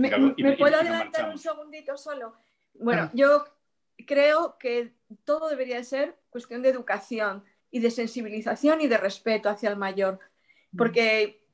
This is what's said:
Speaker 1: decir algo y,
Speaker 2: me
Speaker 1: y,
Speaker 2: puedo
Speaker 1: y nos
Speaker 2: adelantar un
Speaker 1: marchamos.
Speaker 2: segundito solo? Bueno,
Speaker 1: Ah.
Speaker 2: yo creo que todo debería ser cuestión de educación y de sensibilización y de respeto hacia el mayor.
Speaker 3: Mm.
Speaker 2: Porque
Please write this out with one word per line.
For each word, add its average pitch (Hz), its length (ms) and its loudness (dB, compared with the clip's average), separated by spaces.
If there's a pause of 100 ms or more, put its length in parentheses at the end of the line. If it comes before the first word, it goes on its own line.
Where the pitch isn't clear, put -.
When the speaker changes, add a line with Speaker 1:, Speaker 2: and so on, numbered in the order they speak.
Speaker 1:
decir - 60 0
algo 269 200 4
y, - 80 -2
Speaker 2:
me 277 80 6
Speaker 1:
y, 277 60 2
Speaker 2:
puedo 294 140 6
Speaker 1:
y - 0 -
nos 311 100 4
Speaker 2:
adelantar 330 440 -2
un 320 40 -6
Speaker 1:
marchamos. 311 120 -12
Speaker 2:
segundito 302 560 -10
solo? 269 360 -12 (400)
Bueno, 226 300 0
Speaker 1:
Ah. 156 100 -8
Speaker 2:
yo 285 320 4 (600)
creo 302 540 2
que 240 340 -4 (300)
todo 311 240 -2
debería 254 360 -4
ser 277 340 -4 (120)
cuestión 240 320 -12
de 262 80 4
educación 208 760 -4 (260)
y 247 80 -4
de 233 120 2
sensibilización 226 880 -2
y 294 60 2
de 226 100 4
respeto 208 520 -2
hacia 208 200 -2
el 202 80 -4
mayor. 190 420 -4 (520)
Speaker 3:
Mm. 185 60 -12
Speaker 2:
Porque 220 640 2 (120)